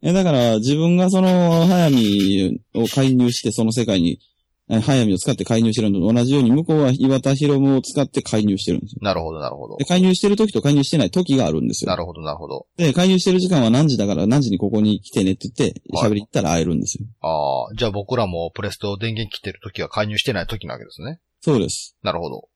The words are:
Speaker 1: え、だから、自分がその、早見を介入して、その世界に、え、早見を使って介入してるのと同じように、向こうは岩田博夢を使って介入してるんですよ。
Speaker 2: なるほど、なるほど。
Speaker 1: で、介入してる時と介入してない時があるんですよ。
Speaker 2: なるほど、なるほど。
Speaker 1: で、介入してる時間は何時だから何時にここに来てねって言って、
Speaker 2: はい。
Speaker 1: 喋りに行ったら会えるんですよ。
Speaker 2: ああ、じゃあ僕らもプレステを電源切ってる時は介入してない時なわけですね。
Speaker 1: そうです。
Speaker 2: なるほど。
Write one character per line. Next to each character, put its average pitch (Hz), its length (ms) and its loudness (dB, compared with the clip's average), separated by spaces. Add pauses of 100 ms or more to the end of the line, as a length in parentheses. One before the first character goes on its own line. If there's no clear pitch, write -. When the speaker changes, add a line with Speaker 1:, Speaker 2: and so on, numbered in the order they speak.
Speaker 1:
え、 156 100 0
だ 185 120 2
か 170 80 2
ら、 120 260 2
自 120 160 0
分 170 220 2
が 180 140 2
そ 185 100 2
の、 175 460 4
早 175 240 4
見 101 680 2 (140)
を 113 120 0
介 135 280 2
入 123 160 4
し - 120 -6
て、 110 100 -2
そ 117 120 -2
の 113 80 2
世 117 140 0
界 95 140 2
に、 85 180 0 (540)
え、 113 60 2
早 131 260 2
見 104 80 2
を 92 60 0
使 - 120 -4
っ 123 40 2
て 95 100 -6
介 113 200 2
入 113 80 2
し 107 40 -2
て 120 60 0
る 107 80 0
の 98 160 0
と 113 80 2
同 120 100 4
じ 127 80 0
よ 143 60 4
う 139 60 4
に、 113 80 4
向 151 120 2
こ 165 120 0
う 151 40 4
は 131 120 4
岩 135 280 2
田 135 140 0
博 143 200 2
夢 139 220 2
を 127 60 0
使 - 180 -4
っ 135 60 0
て - 160 -4
介 107 220 0
入 101 120 2
し - 80 -6
て - 60 -2
る 73 80 0
ん - 40 -6
で 104 60 -14
す - 40 -18
よ。 - 100 -14
Speaker 2:
な 101 120 -2
る 82 60 -4
ほ 82 120 -8
ど、 78 80 -10
な 71 100 -6
る 69 60 -14
ほ 67 100 -14
ど。 52 120 -16
Speaker 1:
で、 139 60 -4
介 180 160 2
入 185 140 4
し 180 60 -4
て 208 80 2
る 202 80 2
時 214 160 0
と 113 100 -2
介 143 120 2
入 139 100 4
し - 60 -6
て 170 60 0
な 135 100 2
い - 40 -4
時 175 260 0
が 123 100 2
あ 78 40 0
る 78 100 0
ん 60 60 -2
で 55 80 -2
す - 100 -8
よ。 - 60 -4
Speaker 2:
な 90 60 -2
る 85 80 -6
ほ 85 80 -12
ど、 82 80 -18
な 78 100 -8
る 73 60 -6
ほ 76 100 -14
ど。 69 300 -12
Speaker 1:
で、 160 160 2
介 180 160 2
入 190 100 4
し 180 60 -2
て 190 80 2
る 185 80 4
時 180 80 -2
間 160 140 2
は 113 80 2
何 139 180 4
時 127 100 0
だ 101 80 0
か 101 80 -2
ら 85 140 0
何 139 140 2
時 120 100 -2
に 95 60 -2
こ 101 120 -2
こ 107 100 0
に 107 200 2
来 - 100 -20
て 107 140 0
ね 92 80 2
っ 92 40 -2
て - 120 -12
言 117 200 -2
っ - 40 -6
て、 - 80 -16 (120)
Speaker 2:
は 82 140 0
い。 104 40 2
Speaker 1:
喋 107 40 0
り 104 60 -2
に 104 60 -16
行 - 20 -20
っ - 20 -20
た 117 120 -2
ら 80 100 -2
会 82 100 0
え - 20 0
る 85 120 -2
ん 60 40 -2
で - 60 -6
す - 160 -8
よ。 107 60 -14 (120)
Speaker 2:
あ 71 520 -4
あ、 - 20 -16
じ 117 100 -4
ゃ 113 40 -2
あ - 20 -4
僕 101 260 -6
ら 104 120 -2
も 85 260 -6
プ - 80 -10
レ - 80 -6
ス - 80 -14
テ - 80 -10
を 101 100 -6
電 113 160 -6
源 110 160 -8
切 - 100 -12
っ - 40 -12
て 101 80 -10
る - 100 -16
時 - 220 -12
は 165 60 -8
介 107 180 -4
入 107 120 -8
し - 40 -2
て 135 100 -2
な 98 100 -4
い - 40 -8
時 107 220 -10
な 120 60 -10
わ - 40 -16
け - 60 -18
で - 80 -20
す - 100 -20
ね。 147 160 -14 (220)
Speaker 1:
そ 156 140 0
う 123 40 2
で 87 100 0
す。 - 360 -12
Speaker 2:
な 92 80 -4
る 82 80 -6
ほ 82 100 -8
ど。 58 260 -16